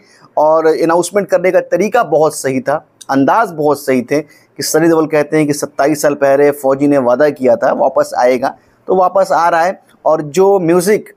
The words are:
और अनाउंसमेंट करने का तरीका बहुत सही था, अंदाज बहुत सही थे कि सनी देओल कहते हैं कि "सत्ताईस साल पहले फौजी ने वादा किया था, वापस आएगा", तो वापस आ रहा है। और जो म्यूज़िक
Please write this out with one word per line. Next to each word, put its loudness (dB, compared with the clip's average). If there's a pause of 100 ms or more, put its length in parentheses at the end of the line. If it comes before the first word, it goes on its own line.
(360)
और 2
अनाउंसमेंट 0
करने 0
का 2
तरीका -2
बहुत 0
सही -4
था, -6 (220)
अंदाज 0
बहुत -2
सही -2
थे -2
कि -16
सनी 0
देओल 2
कहते -2
हैं 2
कि -4
"सत्ताईस -2
साल 0
पहले 2
फौजी -2
ने 2
वादा 2
किया 0
था, 0
वापस -2
आएगा", 0 (300)
तो 0
वापस 0
आ 2
रहा 0
है। -4 (220)
और 0
जो 2
म्यूज़िक 0